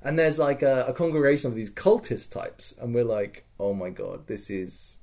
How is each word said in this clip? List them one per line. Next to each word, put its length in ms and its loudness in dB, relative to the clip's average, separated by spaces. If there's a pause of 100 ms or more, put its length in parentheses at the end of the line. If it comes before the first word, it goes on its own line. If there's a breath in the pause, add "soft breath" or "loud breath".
And 160 -2
there's, 200 4
like, 240 2
a, 260 4
a 60 -2
congregation 560 2
of 40 -4
these 160 -6
cultist 600 2
types, 500 -10
and 140 -6
we're 100 4
like, 400 -4 (140)
Oh 160 0
my 160 -4
god, 360 -10
this 220 -8
is 540 -8